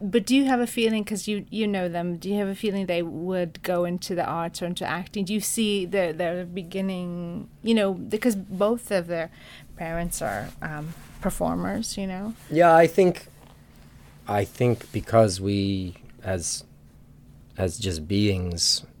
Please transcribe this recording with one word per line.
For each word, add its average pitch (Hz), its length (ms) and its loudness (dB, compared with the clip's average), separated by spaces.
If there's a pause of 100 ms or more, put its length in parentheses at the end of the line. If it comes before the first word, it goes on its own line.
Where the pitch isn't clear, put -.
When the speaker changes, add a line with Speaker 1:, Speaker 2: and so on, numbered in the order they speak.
Speaker 1:
but 196 240 2
do 254 100 4
you 277 80 6
have 262 160 4
a 240 60 2
feeling, 226 380 0
'cause 208 220 -6
you, 202 220 -4
you 214 180 -2
know 190 220 0
them, 175 300 -2
do 185 100 -8
you 202 80 0
have 202 120 0
a 196 60 -4
feeling 196 300 -2
they 175 180 0
would 170 600 -4
go 175 240 2
into 180 280 -4
the 170 120 0
arts 170 340 -4
or 180 60 -4
into 175 180 -4
acting? 175 400 -4
Do 180 80 -2
you 214 80 0
see 208 460 0
the, 175 280 2
their 175 300 -2
beginning, 175 1040 -6 (140)
you 226 100 2
know, 196 220 4
because 214 420 0
both 202 540 -2
of 180 160 0
their 165 240 -4 (460)
parents 170 440 -4
are, 107 280 -4 (120)
um, 156 320 -8 (300)
performers, 180 760 -2
you 196 100 -4
know? 196 280 -6 (160)
Speaker 2:
Yeah, 165 240 8
I 165 120 10
think, 180 420 4 (1000)
I 104 180 2
think - 480 0
because 107 480 4
we, 98 540 0 (280)
as, 92 420 -4 (920)
as 92 220 -2
just 85 280 -4
beings, 92 760 0 (160)